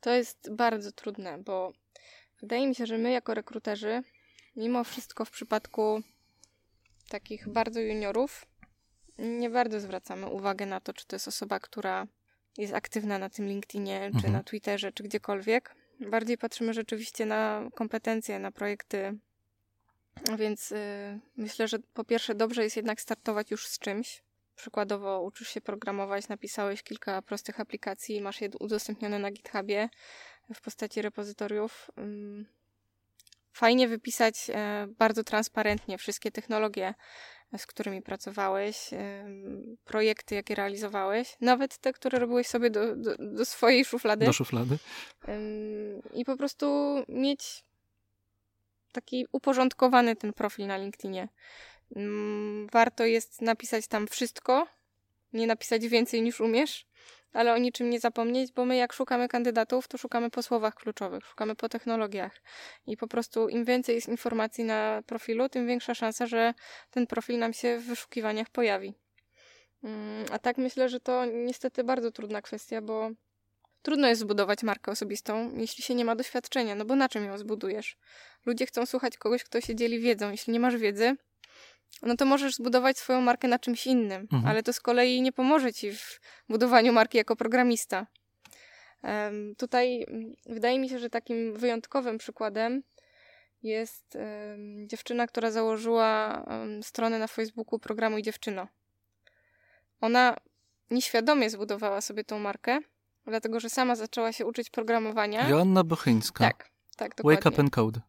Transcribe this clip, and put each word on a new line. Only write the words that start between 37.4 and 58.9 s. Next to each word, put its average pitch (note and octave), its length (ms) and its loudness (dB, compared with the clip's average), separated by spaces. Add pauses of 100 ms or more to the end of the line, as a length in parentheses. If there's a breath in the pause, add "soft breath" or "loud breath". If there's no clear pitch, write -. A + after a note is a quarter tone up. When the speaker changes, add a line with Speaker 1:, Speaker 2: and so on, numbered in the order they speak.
Speaker 1:
z - 80 -12
którymi G3 360 -8
pracowałeś, G3 880 -4
ym, G3+ 920 -12
projekty, G#3+ 500 0
jakie G3+ 200 -4
realizowałeś, G3+ 840 -2
nawet B3+ 380 2
te, C4 140 -2
które B3+ 260 -2
robiłeś A#3+ 280 2
sobie A#3+ 240 2
do, G#3+ 260 0
do, A3+ 220 -2
do G#3 260 -4
swojej B3+ 400 6
szuflady. A3 420 2
Speaker 2:
Do A#3+ 60 8
szuflady. B2+ 460 0 (500 loud breath)
Speaker 1:
Ym, G#3+ 760 -8 (120)
i A#3+ 100 -4
po C4 120 -2
prostu C#4+ 300 -2 (420)
mieć C4+ 560 -2 (1300)
taki B3+ 400 -6
uporządkowany B3+ 840 4
ten G#3 160 -6
profil G#3 340 -4
na G3 100 -4
LinkedInie. G3 520 -6 (680 loud breath)
Ym, G#3 760 -4
warto A#3 320 4
jest A3+ 380 2
napisać A3+ 440 0
tam G#3+ 200 -2
wszystko, B3+ 600 0 (640)
nie A3+ 140 0
napisać A3+ 420 0
więcej A#3 340 4
niż A#3 180 0
umiesz, A3+ 460 2 (460 soft breath)
ale A#3 200 4
o A3+ 60 4
niczym A#3+ 320 0
nie A#3+ 100 0
zapomnieć, A#3+ 520 0
bo B3 120 0
my B3+ 120 2
jak B3 160 2